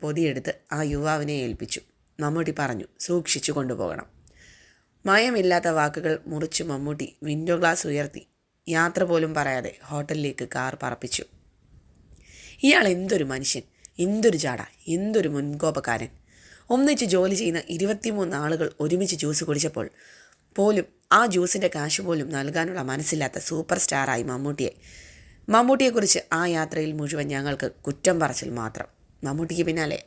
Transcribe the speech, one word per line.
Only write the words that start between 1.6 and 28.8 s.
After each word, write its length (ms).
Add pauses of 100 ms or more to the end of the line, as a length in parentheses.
മമ്മൂട്ടി 380
പറഞ്ഞു, 260 (160)
"സൂക്ഷിച്ചു 520
കൊണ്ടുപോകണം." 540 (1000)
മയമില്ലാത്ത 640
വാക്കുകൾ 580
മുറിച്ച് 360
മമ്മൂട്ടി 600
വിൻഡോ 340
ഗ്ലാസ് 300
ഉയർത്തി 400 (420)
യാത്ര 360
പോലും 300
പറയാതെ 480
ഹോട്ടലിലേക്ക് 720
കാർ 280
പറപ്പിച്ചു. 420 (1400)
ഇയാൾ 260
എന്തൊരു 360
മനുഷ്യൻ, 380 (360)
എന്തൊരു 380
ജാട, 220 (300)
എന്തൊരു 400
മുൻകോപക്കാരൻ. 800 (600)
ഒന്നിച്ച് 340
ജോലി 300
ചെയ്യുന്ന 340
ഇരുപത്തിമൂന്ന് 680
ആളുകൾ 440
ഒരുമിച്ച് 360
ജ്യൂസ് 280
കുടിച്ചപ്പോൾ 460 (640)
പോലും 280 (280)
ആ 140
ജ്യൂസിൻ്റെ 480
കാശ് 280
പോലും 280
നൽകാനുള്ള 520
മനസ്സില്ലാത്ത 560
സൂപ്പർ 400
സ്റ്റാറായി 440
മമ്മൂട്ടിയെ. 480 (800)
മമ്മൂട്ടിയെക്കുറിച്ച് 720 (140)
ആ 140
യാത്രയിൽ 460
മുഴുവൻ 360
ഞങ്ങൾക്ക് 420
കുറ്റം 500
പറച്ചിൽ 300
മാത്രം. 360 (380)